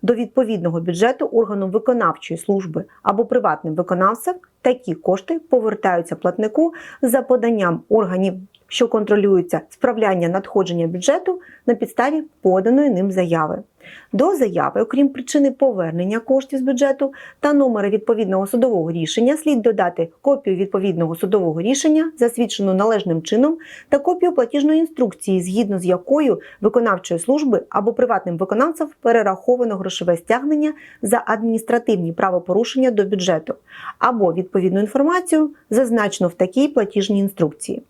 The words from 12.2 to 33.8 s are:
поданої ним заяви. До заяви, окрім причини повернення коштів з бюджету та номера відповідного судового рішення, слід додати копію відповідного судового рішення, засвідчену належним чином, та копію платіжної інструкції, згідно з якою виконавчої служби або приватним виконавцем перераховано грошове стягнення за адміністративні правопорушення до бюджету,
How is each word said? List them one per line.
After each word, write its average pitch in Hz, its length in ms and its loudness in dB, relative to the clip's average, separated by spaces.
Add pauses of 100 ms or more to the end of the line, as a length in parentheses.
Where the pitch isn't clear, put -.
поданої 226 480 2
ним 190 220 0
заяви. 165 500 -2 (500)
До 311 220 2
заяви, 185 460 0
окрім 254 280 2
причини 269 420 0
повернення 190 680 -2
коштів 269 400 -2
з 262 40 -2
бюджету 269 500 0 (280)
та 294 120 2
номера 240 360 2
відповідного 196 580 0
судового 214 440 0
рішення, 220 460 0
слід 294 260 0
додати 185 460 0 (120)
копію 277 360 0
відповідного 180 600 -2
судового 180 440 0
рішення, 311 580 0
засвідчену 226 560 0
належним 190 480 0
чином, 277 340 2 (320)
та 285 100 2
копію 349 360 0
платіжної 285 460 2
інструкції, 214 640 -2
згідно 196 360 -2
з 175 60 -6
якою 196 560 2 (200)
виконавчої 208 600 0
служби 262 480 0
або 208 240 0
приватним 170 460 0
виконавцем 285 500 -2 (120)
перераховано 226 760 2
грошове 180 400 -2
стягнення 294 560 0 (300)
за 233 240 0
адміністративні 226 840 0
правопорушення 190 800 0
до 208 140 0
бюджету, 185 500 -2 (440)